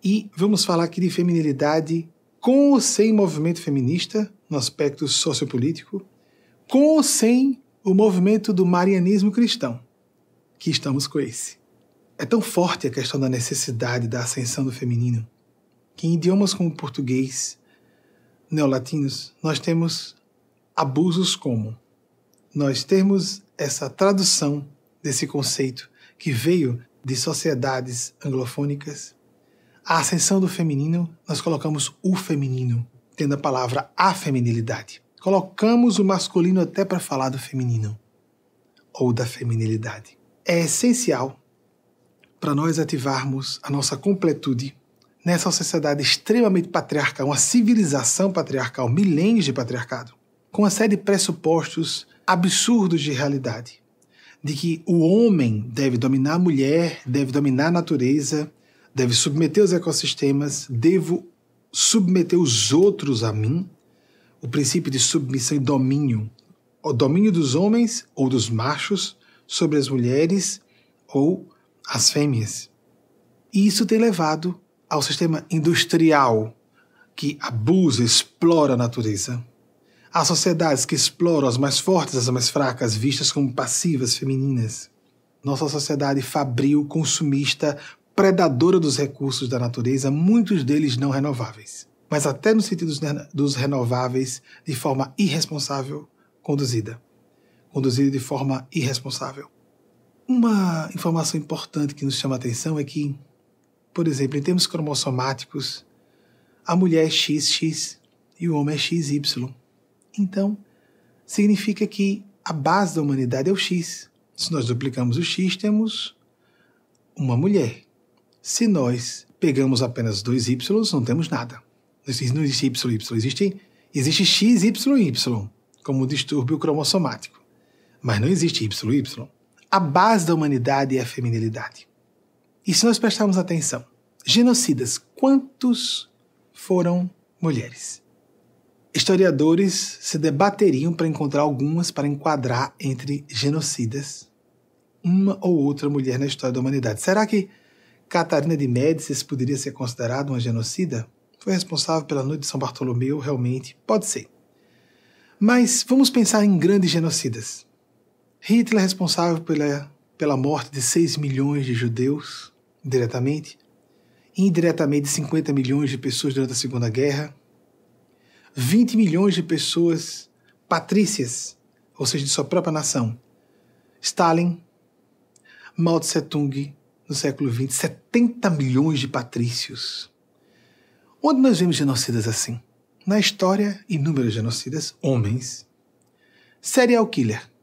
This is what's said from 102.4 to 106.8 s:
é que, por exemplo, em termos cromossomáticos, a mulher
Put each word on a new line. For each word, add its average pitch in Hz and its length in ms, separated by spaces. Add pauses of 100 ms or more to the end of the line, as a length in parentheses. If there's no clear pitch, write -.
é 147 60
que, 143 340 (760)
por 170 140
exemplo, 139 320
em 143 40
termos 180 260
cromossomáticos, 135 1160 (800)
a 165 120
mulher 165 280